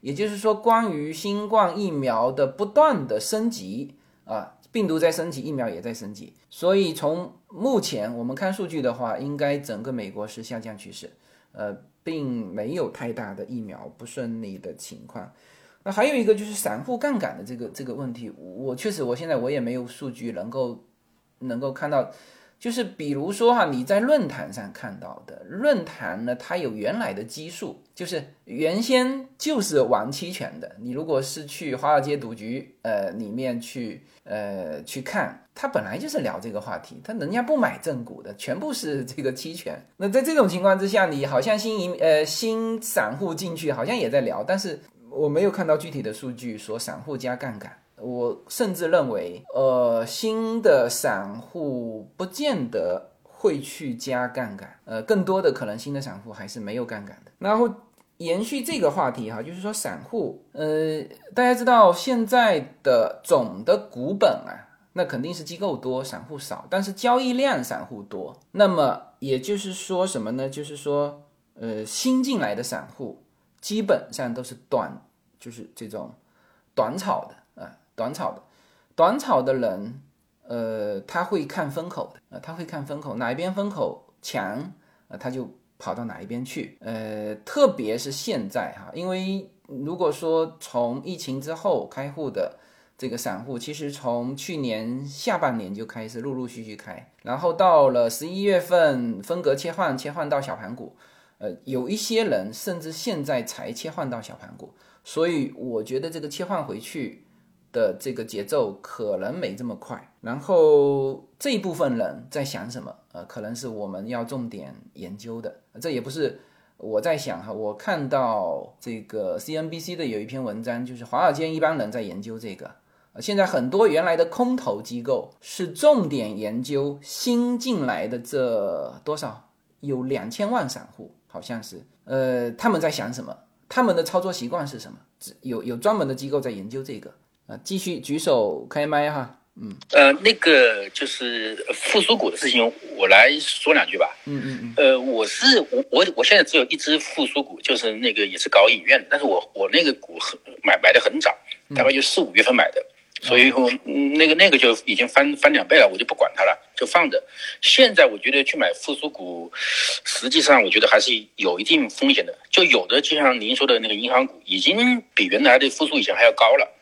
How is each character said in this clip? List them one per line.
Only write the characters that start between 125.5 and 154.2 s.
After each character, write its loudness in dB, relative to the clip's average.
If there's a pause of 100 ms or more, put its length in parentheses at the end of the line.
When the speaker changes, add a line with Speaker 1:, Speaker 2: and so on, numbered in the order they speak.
Speaker 1:
重 4
点 -4
研 -4
究 -2
新 0
进 -2
来 -2
的 -6
这 -2
多 -4
少， -12 (300)
有 -4
两 -4
千 -2
万 0
散 -12
户， -20 (140)
好 -14
像 -8
是， -16 (220)
呃， 0
他 0
们 2
在 2
想 -6
什 -10
么， -14 (320)
他 0
们 4
的 2
操 0
作 -2
习 -8
惯 -4
是 -10
什 -18
么， -20 (440)
有， -6
有 -6
专 2
门 0
的 -4
机 -10
构 0
在 -4
研 -10
究 -8
这 -12
个。 -18 (320)
呃， -14
继 -4
续 -6
举 -4
手 2
开 -2
麦 2
哈， -6 (160)
嗯。 -14 (160)
Speaker 2:
呃， 10
那 4
个 6
就 -4
是 -4 (180)
复 2
苏 4
股 2
的 -4
事 0
情， 4 (360)
我 4
来 10 (100)
说 0
两 6
句 -6
吧。 2 (140)
Speaker 1:
嗯， -6
嗯， -6
嗯。 -10
Speaker 2:
呃， 8
我 0
是， 6 (100)
我， 2
我， 6 (100)
我 4
现 8
在 10
只 2
有 6
一 -4
只 2
复 -2
苏 -2
股， -8
就 0
是 0
那 2
个 4
也 -6
是 -2
搞 10
影 4
院 8
的， -14
但 2
是 -4
我， 2
我 0
那 6
个 4
股 -14
很， -8 (280)
买， 6
买 10
得 10
很 0
早， 4 (440)
大 4
概 8
就 4
四 2
五 0
月 8
份 6
买 6
的。 0
Speaker 1:
嗯。 -12
Speaker 2:
所 6
以 10
说， 6
Speaker 1:
哦。 6 (140)
Speaker 2:
嗯， 2
那 8